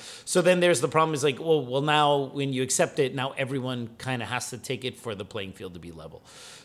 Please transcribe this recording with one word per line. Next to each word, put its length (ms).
So 160
then 180
there's 220
the 60
problem 260
is 100
like, 160
well, 240
well, 160
now 440
when 180
you 100
accept 360
it, 160
now 240
everyone 500
kinda 280
has 240
to 80
take 260
it 140
for 160
the 100
playing 300
field 180
to 80
be 120
level. 280